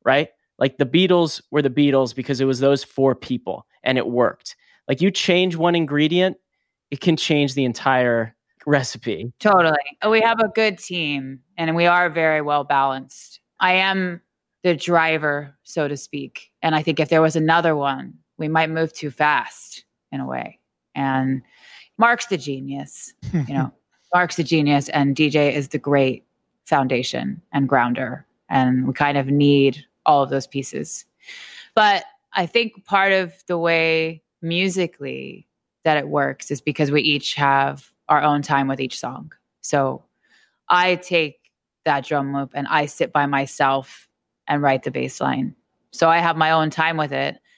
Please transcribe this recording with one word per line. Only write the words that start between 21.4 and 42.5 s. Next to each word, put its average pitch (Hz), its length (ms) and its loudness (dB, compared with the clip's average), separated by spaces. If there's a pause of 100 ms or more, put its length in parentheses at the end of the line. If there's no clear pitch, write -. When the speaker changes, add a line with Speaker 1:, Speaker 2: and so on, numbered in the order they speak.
Speaker 2:
Mark's 233 300 2
the 185 100 -4
genius, 139 760 -10 (200)
you 147 220 -2
know, - 180 -2 (180)
Speaker 3:
<laughs> - 220 -16
Speaker 2:
Mark's 180 220 0
the 170 80 -2
genius 143 460 2
and 139 260 0
D 151 160 2
J 147 240 2
is 139 140 -4
the 139 100 -4
great 135 440 0 (420)
foundation 131 760 -2 (100)
and 139 160 0
grounder. 123 600 -2 (200)
And 127 400 2
we 131 60 -2
kind 143 240 0
of 131 100 0
need 143 560 4 (220)
all 143 160 4
of 131 80 -2
those 135 160 -4
pieces. - 600 -10 (680)
But 208 300 4 (300)
I 185 120 -2
think 226 400 -4
part 196 260 2
of 185 220 0 (140)
the 175 100 -2
way 165 640 0 (220)
musically 165 1040 -4 (360)
that 156 140 4
it 143 120 -2
works 139 420 -2
is 139 100 -6
because 147 300 -2
we 147 100 2
each 143 340 -2
have 139 540 0 (200)
our 151 120 4
own 147 200 2
time 139 260 -2
with 135 140 -4
each 131 180 -8
song. 131 320 -12 (300)
So 135 420 -2 (640)
I 180 280 4
take 165 440 -4 (460)
that 143 180 0
drum 139 320 -4
loop 139 180 -6